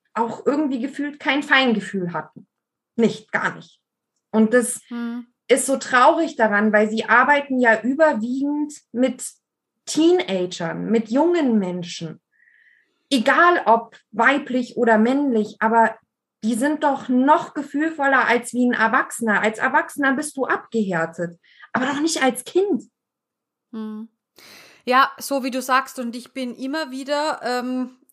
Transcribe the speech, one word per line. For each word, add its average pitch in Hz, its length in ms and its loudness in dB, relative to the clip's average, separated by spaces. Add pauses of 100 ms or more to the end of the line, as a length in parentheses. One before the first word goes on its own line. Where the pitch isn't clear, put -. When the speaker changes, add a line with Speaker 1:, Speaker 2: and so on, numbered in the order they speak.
(140)
Speaker 1:
auch 226 320 -6
irgendwie 277 340 0
gefühlt 285 400 -8
kein 285 240 -2
Feingefühl 208 720 0
hatten. - 340 -12 (480)
Nicht, - 360 0
gar 185 220 -2
nicht. - 260 -20 (520)
Und 220 220 4
das 240 340 0
Speaker 2:
Hm. 233 400 -10 (200)
Speaker 1:
ist 254 180 4
so 269 120 0
traurig 285 580 2
daran, 214 380 2
weil 214 160 4
sie 220 160 -4
arbeiten 262 540 2
ja 226 220 4
überwiegend 277 920 0 (180)
mit 262 320 -2 (680)
Teenagern, 180 960 0
mit 220 240 0
jungen 285 500 2
Menschen, 175 640 -6 (880)
egal 285 560 4
ob 226 300 2 (160)
weiblich 254 640 0
oder 226 200 4
männlich, 240 600 0
aber 226 360 2 (480)
die 220 100 0
sind 294 300 -2
doch 277 260 -2
noch 269 440 2
gefühlvoller 285 720 0
als 240 260 0
wie 247 120 2
ein 247 80 2
Erwachsener. 220 680 0
Als 220 180 -2
Erwachsener 277 540 0
bist 294 240 -6
du 262 80 -2
abgehärtet, 175 920 -4 (360)
aber 254 120 -2
doch 285 140 -2
nicht 311 240 0
als 254 220 0
Kind. 370 380 0 (880)
Speaker 2:
Hm. 220 340 -12 (800)
Ja, 247 320 2
so 269 260 -4
wie 262 80 -4
du 254 100 -4
sagst, 262 380 -2
und 233 160 -8
ich 240 180 -18
bin 254 220 -8
immer 269 360 -8
wieder, 285 520 -4
ähm, 247 540 -4 (160)